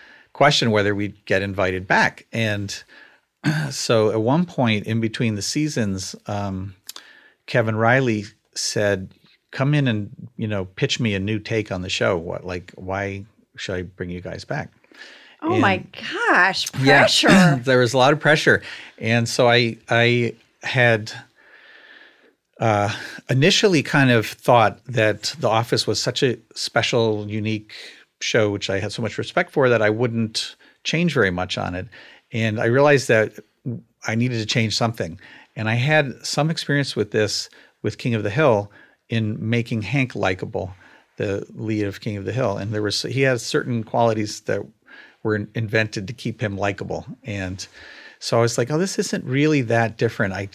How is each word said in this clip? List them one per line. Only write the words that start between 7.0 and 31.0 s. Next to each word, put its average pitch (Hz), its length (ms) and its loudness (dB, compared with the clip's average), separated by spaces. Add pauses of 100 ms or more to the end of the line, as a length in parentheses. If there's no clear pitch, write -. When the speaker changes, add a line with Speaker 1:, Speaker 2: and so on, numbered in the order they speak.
Speaker 1:
Kevin 110 280 0
Riley 113 500 2 (300)
said, 101 580 -2 (380)
"Come 139 220 0
in 143 140 2
and, 104 220 -2 (280)
you 113 100 -4
know, 101 180 -4
pitch - 340 -4
me 110 160 0
a 98 40 -2
new 104 200 -2
take 107 320 -4
on 92 100 -6
the 92 80 -8
show. 110 280 0
What, 87 280 -8
like, 90 300 -10
why 98 500 -8 (300)
should - 200 -8
I 90 80 -6
bring 87 260 -12
you 87 120 -10
guys 82 240 -12
back?" - 240 -8 (720)
Speaker 2:
Oh 320 120 -4
Speaker 1:
And 330 80 2
Speaker 2:
my 196 160 4 (500)
gosh, 190 380 2 (160)
Speaker 1:
Yeah. 139 200 6
<clears throat> - 40 6
Speaker 2:
pressure. 175 580 6
Speaker 1:
There 127 160 4
was 123 140 4
a 135 60 2
lot 135 140 8
of 151 60 0
pressure. 147 440 4 (340)
And 117 320 0
so 127 180 4
I, 117 300 4 (120)
I 120 440 2 (300)
had, 117 480 2 (1500)
uh, 104 300 2 (400)
initially 180 540 4
kind 135 280 4
of 113 140 4
thought 110 600 2
that 110 540 0
The 120 100 0
Office 113 360 0
was 107 160 -2
such - 220 -2
a 123 140 0 (180)
special, 110 760 -2
unique 107 440 -4 (480)
show, 110 280 2
which 101 200 -4
I 98 100 -2
had 101 120 -6
so - 100 -8
much 113 160 -6
respect - 340 -4
for, 139 180 2
that 117 120 4
I 107 80 4
wouldn't 113 640 -2 (280)
change 165 300 0